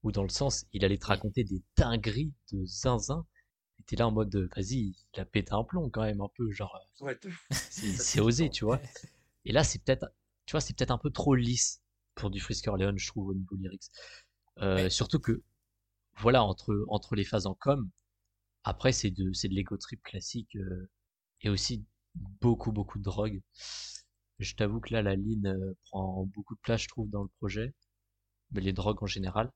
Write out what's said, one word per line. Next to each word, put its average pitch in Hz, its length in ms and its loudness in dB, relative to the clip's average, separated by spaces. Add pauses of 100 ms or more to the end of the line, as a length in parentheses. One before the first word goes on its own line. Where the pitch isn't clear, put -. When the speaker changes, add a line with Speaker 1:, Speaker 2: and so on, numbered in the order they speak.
Speaker 1:
Ou 107 100 0
dans 101 100 2
le 95 60 0
sens, - 420 0
il 98 140 2
allait 98 120 4
te - 80 -6
Speaker 2:
Oui. - 40 -8
Speaker 1:
raconter 104 340 2
des 95 180 -2 (140)
dingueries 117 560 2 (220)
de 95 120 -2
zinzin, 131 600 0 (540)
et - 40 -20
t'es - 140 -4
là 117 100 6
en 113 40 4
mode, 107 220 2
euh, 98 220 2
vas-y, 101 400 -2 (180)
il - 60 -8
a 92 60 -4
pété - 260 0
un 107 140 2
plomb 170 240 -2
quand 110 140 -2
même, 104 180 0
un 101 160 -4
peu, 117 140 -2
genre, 98 220 -6 (280)
euh, 139 40 -10
Speaker 3:
Ouais, 131 160 -6
de 196 80 -12
fou. 170 200 -14
Speaker 1:
c'est, - 420 -4
Speaker 3:
Ça, 92 60 -2
Speaker 1:
c'est 117 60 -2
Speaker 3:
c'est - 180 2
Speaker 1:
osé, 117 220 4
Speaker 3:
flippant. 151 100 0
Speaker 1:
tu - 100 -4
vois. 117 180 2 (600)
Et - 80 -4
là, 160 140 6
c'est - 180 -4
peut-être, - 220 2 (400)
tu - 80 -14
vois, 156 80 2
c'est - 160 -6
peut-être 127 140 2
un 123 60 2
peu 147 120 -2
trop 135 260 4
lisse 120 460 2 (340)
pour 101 140 -2
du 98 100 -4
Frisk - 280 -4
Orleans, 101 300 2
je 92 100 -4
trouve, 98 200 -4
au 98 60 -2
niveau 95 240 -4
lyrics. 92 320 -8 (720)
Euh, 98 160 2
Speaker 2:
Ouais. 92 140 4
Speaker 1:
surtout - 300 2
que, - 220 0 (760)
voilà, 117 260 8
entre, 104 460 0
entre 107 260 -2
les 101 100 2
phases 98 200 0
en 95 100 -4
com, 139 340 0 (720)
après, 107 280 2
c'est 110 200 2
de, 92 220 0
c'est 95 140 -2
de 95 80 0
l'ego 98 220 -2
trip - 260 -12
classique, - 520 -8
euh, 92 340 -6 (520)
et 101 80 0
aussi 104 360 0 (300)
beaucoup, 113 580 2
beaucoup 104 260 -2
de 98 40 -8
drogue. 98 380 0 (1000)
Je - 160 -4
t'avoue 110 260 0
que - 120 -6
là, 113 80 2
la 101 140 2
ligne, 101 320 0
euh, 95 360 -2
prend 95 420 -4
beaucoup - 300 -10
de - 60 -20
place, 113 200 0
je - 80 -8
trouve, 110 200 -6
dans 101 140 -4
le 95 140 -6
projet, 107 360 -4 (760)
mais 101 80 -2
les 95 140 2
drogues 95 280 0
en 104 60 -2
général. 98 480 -2